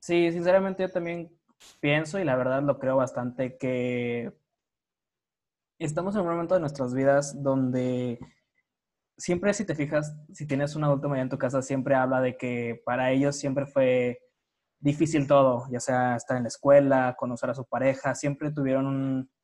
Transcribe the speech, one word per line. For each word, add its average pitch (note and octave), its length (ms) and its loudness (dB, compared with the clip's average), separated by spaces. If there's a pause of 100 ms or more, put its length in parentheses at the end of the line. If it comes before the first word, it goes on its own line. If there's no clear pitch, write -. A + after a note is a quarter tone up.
Sí, E3+ 320 0
sinceramente F#3 500 0
yo F#3 80 -4
también E3+ 400 -6 (500)
pienso, D#3 380 0
y F#3+ 60 -2
la C3 120 2
verdad B2+ 260 0
lo C#3 160 0
creo C3 180 0
bastante, B2 600 -4
que B2 760 -4 (1500)
estamos E3+ 360 -4
en G#3+ 60 0
un F3 80 -2
momento E3+ 260 -2
de F3+ 60 4
nuestras C#3+ 320 -4
vidas C#3 500 2
donde B2+ 760 0 (1000)
siempre, F3+ 380 -2
si G#3 100 -4
te D#3+ 100 -4
fijas, D3+ 400 -4 (180)
si D3+ 140 -12
tienes D3 300 -2
un D3+ 80 -2
adulto C#3+ 240 2
mayor C3+ 140 -2
en B2+ 80 -4
tu C3 80 -6
casa, C3 240 -2
siempre C3+ 320 0
habla C3 260 2
de B2+ 160 0
que A#2+ 480 -6
para B2+ 280 0
ellos C#3+ 240 2
siempre C#3 280 -2
fue B2+ 560 2 (580)
difícil D3+ 480 0
todo, C3 440 4
ya A#2+ 100 -6
sea B2+ 360 0
estar B2+ 200 -4
en B2 80 -2
la A2+ 40 -4
escuela, C3+ 680 4
conocer B2 300 -4
a B2 60 -2
su B2+ 100 -8
pareja, C3+ 500 0
siempre D3 380 -4
tuvieron C3+ 340 0
un C3+ 440 -2 (140)